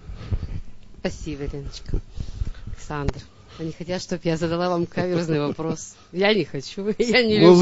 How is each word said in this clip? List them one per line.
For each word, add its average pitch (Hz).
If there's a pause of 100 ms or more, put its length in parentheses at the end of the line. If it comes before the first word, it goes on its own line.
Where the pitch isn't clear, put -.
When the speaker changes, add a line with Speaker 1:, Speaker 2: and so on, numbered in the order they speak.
(1000)
Speaker 1:
Спасибо, 151
Леночка. - (680)
Александр, - (360)
они 160
хотят, 175
чтоб 175
я 160
задала 170
вам 175
каверзный 170
вопрос. 156 (160)
Я 196
не 170
хочу, 196
<laughs> -
я 240
не 214
Speaker 2:
Ну, 175